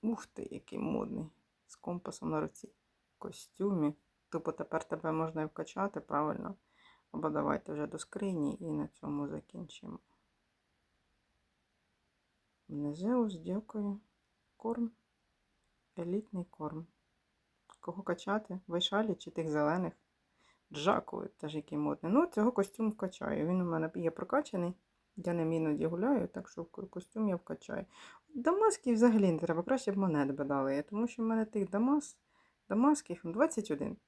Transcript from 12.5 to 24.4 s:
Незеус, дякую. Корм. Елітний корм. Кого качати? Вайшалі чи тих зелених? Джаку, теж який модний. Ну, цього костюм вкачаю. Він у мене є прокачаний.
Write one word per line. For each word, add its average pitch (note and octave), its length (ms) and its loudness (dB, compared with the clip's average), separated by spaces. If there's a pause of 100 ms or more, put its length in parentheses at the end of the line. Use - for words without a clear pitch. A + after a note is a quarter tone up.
Незеус, F3+ 680 0
дякую. G3+ 680 -4 (560)
Корм. A#3 340 -2 (1040)
Елітний F3+ 480 -2
корм. D#3+ 420 -8 (1000)
Кого F3 160 -6
качати? F#3+ 640 -2
Вайшалі G3 480 2
чи - 160 -14
тих D#3+ 180 -2
зелених? D3+ 440 4 (800)
Джаку, - 540 0 (100)
теж D#3 180 -8
який D3+ 240 -4
модний. D3 340 0
Ну, D4+ 140 8
цього A#3 260 4
костюм G#3+ 380 0
вкачаю. E3+ 560 -2
Він F3+ 140 2
у F3+ 40 2
мене E3 300 0
є E3 160 0
прокачаний. F#3 640 -2 (420)